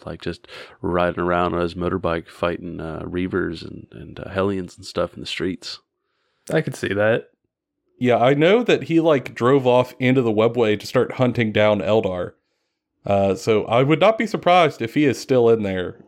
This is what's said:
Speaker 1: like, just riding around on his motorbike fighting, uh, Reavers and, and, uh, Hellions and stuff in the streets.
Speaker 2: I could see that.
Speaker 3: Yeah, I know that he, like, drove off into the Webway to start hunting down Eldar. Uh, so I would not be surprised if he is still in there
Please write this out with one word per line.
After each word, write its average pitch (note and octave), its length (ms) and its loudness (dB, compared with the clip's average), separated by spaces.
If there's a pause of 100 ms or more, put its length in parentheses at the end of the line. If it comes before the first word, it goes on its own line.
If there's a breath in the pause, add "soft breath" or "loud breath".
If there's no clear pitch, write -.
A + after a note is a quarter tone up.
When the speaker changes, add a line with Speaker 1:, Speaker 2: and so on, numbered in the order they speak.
Speaker 1:
like, E2 160 -12
just - 260 -10 (340 loud breath)
riding F2 380 -2
around F2 340 0
on E2+ 60 -2
his E2+ 160 -4
motorbike F2 540 -4
fighting, F2 500 -6
uh, D#2+ 260 -10
Reavers F2 640 -4
and, - 240 -18
and, - 260 -18
uh, - 120 -14
Hellions F#2+ 480 -4
and F#2+ 80 -20
stuff - 280 -6
in - 60 -18
the C#2+ 60 -12
streets. - 540 -8 (760)
Speaker 2:
I D#3+ 80 2
could C#3+ 140 -8
see - 180 -6
that. A2 380 0 (680)
Speaker 3:
Yeah, A#2+ 180 2
I B2+ 160 4
know F#3 300 4
that D#3 200 2
he, E3 180 2
like, C#3 340 0
drove B2+ 320 2
off B2 320 2
into C3 220 2
the A#2 100 0
Webway G#2+ 480 2
to - 80 -16
start - 260 0
hunting A#2+ 380 0
down G#2 280 4
Eldar. F#2 520 -2 (720)
Uh, G2 300 2
so G#2+ 300 0
I B2 180 2
would D3 160 2
not A3 180 4
be A#3 80 -4
surprised E3+ 560 2
if A#2 120 -6
he D3 100 2
is C3 160 2
still A#2+ 300 4
in A2 140 4
there F#2 440 -6